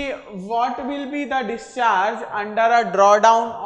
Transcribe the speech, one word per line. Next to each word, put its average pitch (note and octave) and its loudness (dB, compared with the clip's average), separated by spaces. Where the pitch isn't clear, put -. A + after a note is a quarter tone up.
what A#3 -4
will C#4 -8
be C#4+ -6
the C4 -2
discharge G#3+ -2
under G#3+ -2
a A#3 4
drawdown G#3+ 6